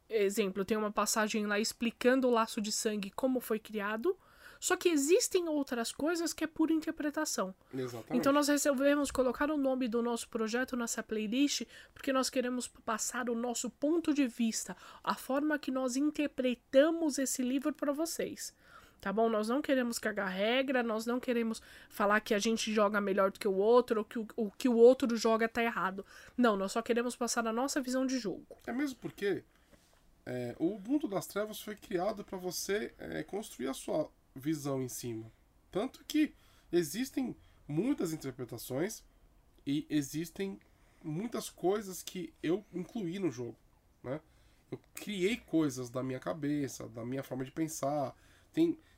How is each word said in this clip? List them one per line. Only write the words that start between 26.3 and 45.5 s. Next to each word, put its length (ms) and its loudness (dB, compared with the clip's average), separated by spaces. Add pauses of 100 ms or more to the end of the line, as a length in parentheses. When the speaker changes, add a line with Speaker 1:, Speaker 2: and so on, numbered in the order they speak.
Speaker 1:
Não, 180 6
nós 160 -2
só 120 -2
queremos 320 0
passar 320 -2
a 40 -2
nossa 300 -2
visão 240 -2
de 140 0
jogo. 260 -6 (220)
Speaker 2:
É 40 -6
mesmo 280 -4
porque, 440 -4 (800)
é, 360 -6
o 180 -2
Mundo 300 -2
das 180 -2
Trevas 340 -6
foi 160 -10
criado 480 -4
pra 140 -12
você, 600 -4
é, 240 -6
construir 460 -8
a 40 -4
sua 340 -2 (260)
visão 480 -2
em 60 -4
cima. 420 -8 (400)
Tanto 380 -4
que 240 2 (400)
existem 640 -2 (320)
muitas 460 0
interpretações 880 -6 (640)
e 220 -2
existem 680 -4 (460)
muitas 460 -6
coisas 520 -2
que 300 -10 (100)
eu 300 -2
incluí 480 -6
no 100 -2
jogo, 280 -10 (440)
né? 200 -8 (500)
Eu 80 -12 (140)
criei 420 -2
coisas 540 0